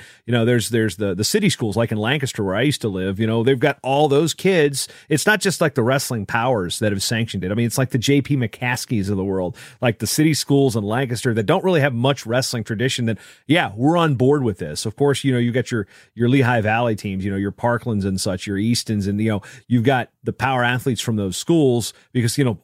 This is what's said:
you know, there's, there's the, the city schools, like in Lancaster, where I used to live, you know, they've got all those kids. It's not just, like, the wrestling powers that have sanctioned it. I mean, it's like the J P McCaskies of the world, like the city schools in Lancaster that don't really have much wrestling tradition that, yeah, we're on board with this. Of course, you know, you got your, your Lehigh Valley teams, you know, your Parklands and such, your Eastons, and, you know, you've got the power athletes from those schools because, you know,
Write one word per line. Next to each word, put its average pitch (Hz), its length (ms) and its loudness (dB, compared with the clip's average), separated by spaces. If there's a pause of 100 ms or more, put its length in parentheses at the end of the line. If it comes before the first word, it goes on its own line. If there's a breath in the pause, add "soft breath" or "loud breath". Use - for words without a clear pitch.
(240 loud breath)
you 117 80 -4
know, 117 120 2
there's, 120 240 2
there's 110 280 0
the, 101 160 -2
the 95 120 -2
city 208 260 2
schools, 107 260 -4
like 117 140 0
in 110 80 -2
Lancaster, 123 460 -2
where 92 100 -2
I 104 60 0
used 139 220 0
to 117 60 -2
live, 95 300 -4
you 110 80 0
know, 113 160 0
they've 131 160 2
got 143 240 0
all 143 240 2
those 147 280 2
kids. 151 520 2 (220 loud breath)
It's - 180 0
not 214 140 4
just, 190 200 -2
like, 160 140 0
the 123 80 0
wrestling 123 440 -2
powers 113 520 -2
that 107 140 0
have 98 100 -4
sanctioned 110 400 -2
it. 92 80 -4
I 104 40 0
mean, 117 120 0
it's 113 120 -2
like 131 120 0
the 131 80 0
J 139 240 2
P 147 140 -2
McCaskies 120 720 -4
of 104 60 0
the 95 80 -2
world, 95 320 -4 (240 loud breath)
like 120 180 0
the 113 80 -4
city 156 280 2
schools 139 420 2
in 104 80 -2
Lancaster 117 500 -2
that 107 100 0
don't 160 200 2
really 180 160 2
have 139 140 2
much 127 300 0
wrestling 120 380 -2
tradition 117 440 -2
that, 110 120 -2 (300 loud breath)
yeah, 143 260 2
we're 139 220 2
on 160 180 2
board 131 300 4
with 107 140 -2
this. 76 280 -8
Of 107 80 -6
course, 143 300 0
you 135 80 2
know, 123 60 2
you 120 120 0
got 120 220 -2
your, 110 160 -2 (260 soft breath)
your 120 140 2
Lehigh 123 320 4
Valley 113 340 0
teams, 95 300 -6
you 101 80 -2
know, 98 60 -4
your 98 140 -2
Parklands 117 520 -2
and 95 160 -2
such, 95 260 -4
your 98 120 -2
Eastons, 107 500 -2
and, 101 120 -2
you 110 100 0
know, 101 120 -4 (240 loud breath)
you've 120 160 2
got 127 280 2 (120)
the 117 100 -4
power 131 300 0
athletes 120 380 0
from 113 160 -2
those 98 200 -2
schools 135 560 2 (200 soft breath)
because, 117 260 0
you 139 60 4
know, 113 200 0